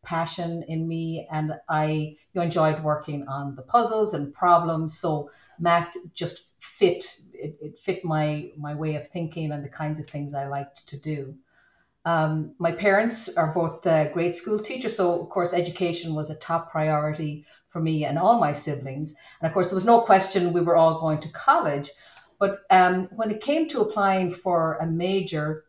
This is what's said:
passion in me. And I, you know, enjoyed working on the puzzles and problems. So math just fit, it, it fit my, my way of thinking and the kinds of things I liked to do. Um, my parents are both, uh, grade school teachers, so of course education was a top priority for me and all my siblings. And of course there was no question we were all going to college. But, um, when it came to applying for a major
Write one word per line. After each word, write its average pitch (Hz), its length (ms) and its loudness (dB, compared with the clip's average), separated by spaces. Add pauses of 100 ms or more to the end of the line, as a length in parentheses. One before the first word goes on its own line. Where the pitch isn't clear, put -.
passion 170 640 -4
in 165 200 -4
me. 165 440 -6
And 156 220 -2 (160)
I, 156 160 0
you 156 320 -4 (160)
know, 180 80 -2
enjoyed 156 420 2
working 147 440 -2
on 139 280 -8
the - 60 -16
puzzles 220 520 2
and 143 200 -6
problems. 165 640 2
So 151 320 -2 (300)
math 170 360 2 (180)
just - 280 -8 (180)
fit, - 460 2 (280)
it, - 280 -12
it 151 180 -14
fit 185 240 -4
my, 151 540 -2
my 147 160 -10
way 156 220 -4
of 143 120 -8
thinking 160 440 -6
and 147 120 -6
the 139 60 -12
kinds 156 300 -6
of - 80 -10
things 143 260 -8
I 139 140 -6
liked 139 420 -10
to 139 100 -12
do. 143 360 -8 (720)
Um, 156 540 0
my 170 120 0
parents 202 640 0
are 160 180 2
both, 165 340 -2
uh, 156 240 4
grade 175 240 -2
school 214 240 -2
teachers, 247 360 -6
so 175 260 0
of - 80 -12
course 175 240 -2
education 170 600 -2
was 151 160 -4
a 151 60 -10
top - 360 -4
priority 151 760 -2 (220)
for 170 120 -4
me 160 240 2
and 147 140 -2
all 214 200 6
my 147 140 2
siblings. 135 640 -8 (260)
And 165 60 0
of 156 60 -2
course 180 140 2
there 190 80 -4
was 190 100 0
no 233 160 8
question 190 520 4
we 175 80 4
were 170 160 4
all 160 240 6
going 156 200 0
to - 100 -12
college. 147 580 2 (480)
But, 196 220 0 (100)
um, 185 460 6
when 220 160 -2
it 214 100 -6
came 311 280 0
to 233 120 0
applying 190 500 2
for 165 440 0
a 160 100 -4
major 165 840 -2